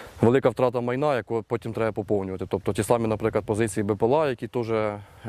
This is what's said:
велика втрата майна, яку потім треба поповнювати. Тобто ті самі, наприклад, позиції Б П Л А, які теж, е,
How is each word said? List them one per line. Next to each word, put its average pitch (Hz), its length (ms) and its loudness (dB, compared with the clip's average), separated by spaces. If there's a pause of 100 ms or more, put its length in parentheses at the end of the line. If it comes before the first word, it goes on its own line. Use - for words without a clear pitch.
(200)
велика 123 280 6
втрата 123 320 2
майна, 131 360 0
яку 113 320 -4
потім 117 240 -4
треба 110 200 -2
поповнювати. 95 560 -2
Тобто 98 240 -2
ті 110 100 0
самі, 117 240 2
наприклад, 107 380 0
позиції 110 400 0
Б 104 120 0
П 113 100 0
Л 123 80 4
А, 156 140 2
які 123 200 -6
теж, 113 220 -4
е, 107 280 -2 (300)